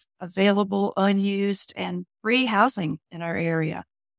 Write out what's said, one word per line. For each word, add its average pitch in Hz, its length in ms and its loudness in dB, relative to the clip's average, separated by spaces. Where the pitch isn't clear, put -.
available, 196 800 2
unused, 196 800 0
and 180 300 -6
free 247 240 2
housing 202 540 0
in 165 100 -12
our 170 140 -4
area. 160 480 -2